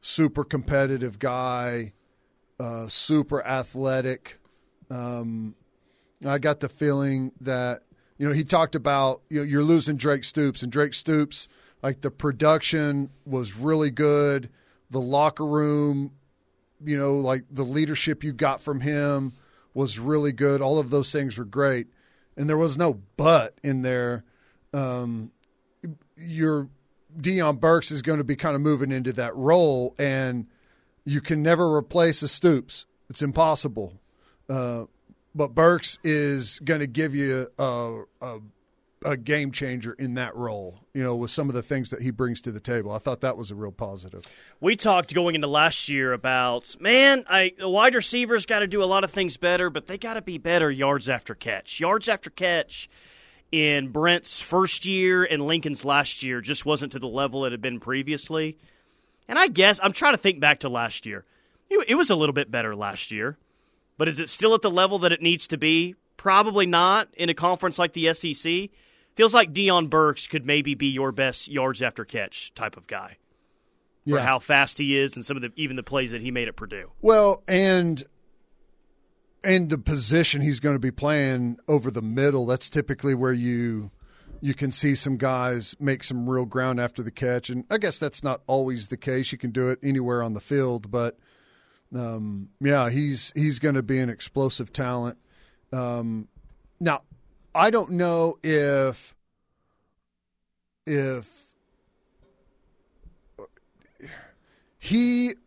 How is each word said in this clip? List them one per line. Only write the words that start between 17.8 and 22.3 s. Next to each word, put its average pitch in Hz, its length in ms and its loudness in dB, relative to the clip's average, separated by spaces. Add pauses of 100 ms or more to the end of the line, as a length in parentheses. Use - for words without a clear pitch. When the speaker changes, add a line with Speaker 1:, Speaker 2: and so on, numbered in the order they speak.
Speaker 1:
you 147 80 -4
got 135 300 0
from 143 180 -4
him 143 540 -2 (400)
was 120 260 -2
really 147 320 0
good. 139 300 2
All 139 180 2
of 127 120 -2
those 139 200 0
things 135 260 -4
were 120 80 -8
great. 123 420 0 (500)